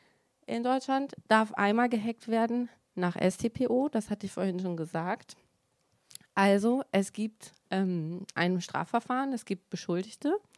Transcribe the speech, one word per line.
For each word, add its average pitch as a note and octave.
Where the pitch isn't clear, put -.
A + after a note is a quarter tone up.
In A#3
Deutschland C4+
darf A3
einmal A3+
gehackt A3+
werden A#3
nach F3+
S -
T A3+
P B3
O, B3+
das G#3+
hatte G#3
ich F#3+
vorhin F#3
schon F3+
gesagt. E3+
Also, G3+
es G3
gibt, -
ähm, F3+
ein F3+
Strafverfahren, B3
es B3
gibt -
Beschuldigte F#3+